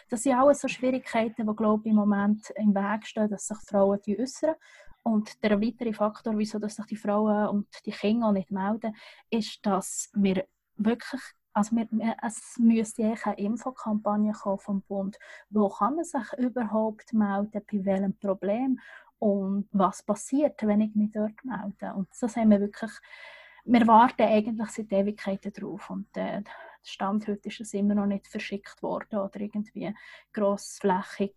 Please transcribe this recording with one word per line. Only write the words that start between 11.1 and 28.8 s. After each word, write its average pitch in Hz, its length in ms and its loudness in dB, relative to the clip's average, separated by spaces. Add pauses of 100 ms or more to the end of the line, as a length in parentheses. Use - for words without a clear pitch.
also 214 240 0
wir, 226 140 -2
wir, 226 300 -2
es - 380 -10
müsste 226 460 4
eigentlich 220 200 -2
eine 202 120 -2
Infokampagne 214 960 -2
kommen 202 260 -4
vom 196 220 -4
Bund. 196 360 -6 (320)
Wo 208 200 4
kann 214 260 0
man 330 80 -2
sich 277 340 -6
überhaupt 220 760 -2
melden, 208 480 0 (100)
bei 196 140 -2
welchem 196 320 0
Problem 208 640 -2 (360)
und 196 540 0
was 190 320 0
passiert, 269 640 -2
wenn 208 140 4
ich 214 120 -2
mich 214 200 0
dort 214 320 -6
melde? 202 500 -8
Und 196 140 -4 (100)
das 233 160 -4
haben 220 160 6
wir 202 80 8
wirklich, 208 320 -6 (720)
wir 226 240 6
warten 233 360 8
eigentlich 214 480 2
seit 220 200 -10
Ewigkeiten 202 600 -2
drauf - 360 -10
und, 190 280 -10
äh, 190 260 -4 (400)
Stand 208 440 -4
heute 202 220 -6
ist - 100 -12
es 220 140 -12
immer 202 220 2
noch 202 100 2
nicht 202 220 -4
verschickt - 540 -10